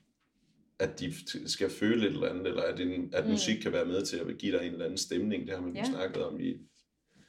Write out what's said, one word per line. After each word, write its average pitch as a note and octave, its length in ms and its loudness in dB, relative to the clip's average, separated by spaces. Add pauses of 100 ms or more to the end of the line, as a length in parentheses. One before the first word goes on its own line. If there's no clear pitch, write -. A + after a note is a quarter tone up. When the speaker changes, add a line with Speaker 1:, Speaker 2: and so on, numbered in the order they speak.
(800)
Speaker 1:
at - 220 0
de F2+ 60 -2
f-, - 420 -6
skal - 220 0
føle G#2+ 360 4
et D#2+ 60 2
eller F2 160 0
andet, F2+ 180 -2
eller - 160 0
at F2 180 0
en, F2+ 340 -2
at - 100 4
Speaker 2:
Mm. - 60 2
Speaker 1:
musik G#2+ 320 2
kan G#2 100 0
være E2+ 140 2
med F#2 160 2
til F2+ 140 -2
at E2+ 220 -4
give F#2 200 2
dig F2 80 -2
en F2 60 -4
eller E2+ 120 -4
anden - 140 -2
stemning. F#2+ 480 0
Det F#2+ 80 -4
har F2+ 80 -4
man F2 100 -4
jo F2+ 60 -4
Speaker 2:
Ja. G#3+ 60 0
Speaker 1:
snakket F#2+ 400 0
om E2+ 160 -4
i F2 140 0 (760)